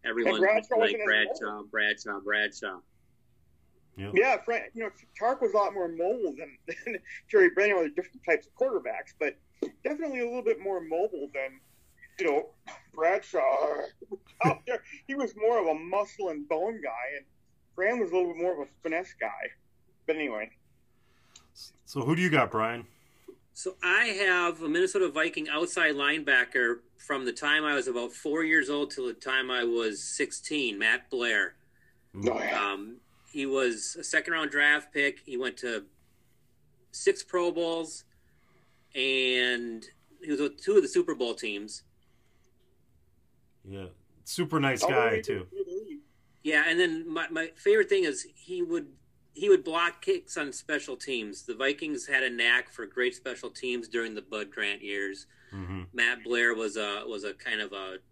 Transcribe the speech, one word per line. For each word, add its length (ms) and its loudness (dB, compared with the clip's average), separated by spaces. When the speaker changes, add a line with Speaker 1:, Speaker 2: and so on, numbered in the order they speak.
Speaker 1:
everyone 300 2
Speaker 2:
And 80 0
Bradshaw 340 4
Speaker 1:
like 40 6
Speaker 2:
wasn't 200 4
as 60 -2
Speaker 1:
Bradshaw, 500 2
Speaker 2:
mobile. 140 -14
Speaker 1:
Bradshaw, 500 -2
Bradshaw. 580 -2
Speaker 3:
Yep. 180 -8
Speaker 2:
Yeah, 300 6
Frank, 200 -2
you 100 -8
know, 60 -8
Tark 240 0
was 120 2
a 20 4
lot 180 2
more 140 -2
mobile 500 -2
than, 180 -14
<laughs> 160 -8
than 140 -8
Jerry 220 10
Brennan. 280 4
They're 100 2
different 360 -8
types 220 2
of 80 -20
quarterbacks, 640 -4
but 160 -2
definitely 380 -4
a 40 -2
little 200 -6
bit 160 0
more 200 -2
mobile 540 -4
than, 240 -6
you 100 2
know, 200 0
Bradshaw 460 2
<laughs> 1040 -2
out 240 4
there. 160 -4
He 80 -6
was 200 -4
more 240 2
of 60 0
a 80 2
muscle 540 -4
and 200 -6
bone 320 -2
guy, 360 -8
and 100 -14
Fran 240 2
was 140 -2
a 20 -2
little 200 2
bit 60 -10
more 120 2
of 160 -6
a 20 -20
finesse 360 -4
guy. 280 -6
But 80 2
anyway. 340 -4
Speaker 3:
So 180 -6
who 120 2
do 80 2
you 80 4
got, 220 4
Brian? 340 -2
Speaker 1:
So 300 -8
I 220 4
have 360 2
a 60 -2
Minnesota 400 2
Viking 400 0
outside 480 2
linebacker 800 2
from 260 -4
the 80 -2
time 320 0
I 100 0
was 140 0
about 240 -4
four 320 -2
years 260 4
old 220 -2
till 160 -6
the 60 -4
time 360 -2
I 140 0
was 400 0
sixteen, 720 -4
Matt 320 0
Blair. 440 0
Speaker 2:
Oh, 240 0
yeah. 240 -2
Speaker 1:
Um, 260 -10
he 140 -4
was 520 0
a 60 -10
second-round 460 -2
draft 420 2
pick. 340 0
He 100 -8
went 220 -2
to 260 -4
six 300 0
Pro 300 0
Bowls, 520 -4
and 880 0
he 80 -10
was 100 0
with 220 -2
two 140 4
of 60 10
the 60 -2
Super 260 2
Bowl 200 -2
teams. 480 -8
Speaker 3:
Yeah, 220 -12
super 360 -2
nice 220 2
Speaker 2:
Oh, 60 2
Speaker 3:
guy, 280 4
Speaker 2:
he 60 -2
Speaker 3:
too. 280 -4
Speaker 2:
did. 480 -8
Speaker 1:
Yeah, 260 4
and 120 4
then 320 2
my, 180 -4
my 260 -4
favorite 320 4
thing 160 4
is 300 -2
he 280 -6
would, 240 -2
he 140 0
would 160 8
block 360 0
kicks 360 -2
on 160 -4
special 440 -6
teams. 460 -6
The 120 -8
Vikings 520 -4
had 160 2
a 80 0
knack 400 2
for 160 -10
great 280 0
special 360 -10
teams 380 -6
during 260 -4
the 80 -8
Bud 280 -8
Grant 320 -4
years. 440 -6
Speaker 3:
Mm-hmm. 300 -8
Speaker 1:
Matt 320 0
Blair 300 2
was 220 -2
a, 300 -4
was 180 -8
a 100 -6
kind 260 -4
of 120 -6
a 240 -10